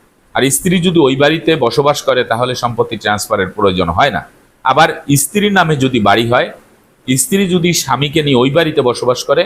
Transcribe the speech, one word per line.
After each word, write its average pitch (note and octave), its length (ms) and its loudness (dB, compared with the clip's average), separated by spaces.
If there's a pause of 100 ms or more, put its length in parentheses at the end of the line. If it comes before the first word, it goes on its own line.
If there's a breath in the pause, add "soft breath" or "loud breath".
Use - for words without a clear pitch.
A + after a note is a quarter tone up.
(360)
আর A2+ 140 0
স্ত্রী F3 300 -2
যদি E3+ 200 2
ওই C3+ 160 2
বাড়িতে D#3+ 400 0
বসবাস C#3 460 0
করে, B2+ 220 0
তাহলে A#2+ 320 -2
সম্পত্তি A#2 420 -4
ট্রান্সফারের G#2 520 -2
প্রয়োজন F#2 400 0
হয় A#2 220 0
না। D#2+ 100 -4 (420)
আবার D3 260 4 (260)
স্ত্রীর G3+ 380 -2
নামে E3 220 2
যদি B2+ 240 0
বাড়ি G2+ 280 2
হয়, B2+ 200 0 (600)
স্ত্রী C3+ 400 0
যদি F3 260 0
স্বামীকে C#3+ 500 -2
নিয়ে C#3+ 140 2
ওই B2+ 120 4
বাড়িতে D#3 320 0
বসবাস B2 420 0
করে, D3 220 0